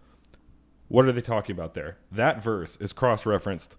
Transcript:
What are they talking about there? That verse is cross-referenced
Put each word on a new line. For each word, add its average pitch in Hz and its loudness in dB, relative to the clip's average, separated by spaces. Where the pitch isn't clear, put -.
What 127 6
are 127 4
they 120 -2
talking 104 -4
about 82 -8
there? 80 -10
That 113 0
verse 101 -4
is 101 -6
cross-referenced 104 0